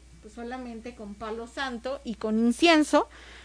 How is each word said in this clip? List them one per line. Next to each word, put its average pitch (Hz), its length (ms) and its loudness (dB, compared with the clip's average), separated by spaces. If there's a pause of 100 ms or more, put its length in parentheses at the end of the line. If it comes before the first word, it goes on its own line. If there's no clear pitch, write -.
(420)
solamente 240 540 -12
con 208 180 -14
palo 226 320 -10
santo 254 580 -8
y 226 120 -8
con 220 240 -2
incienso, 302 680 4 (380)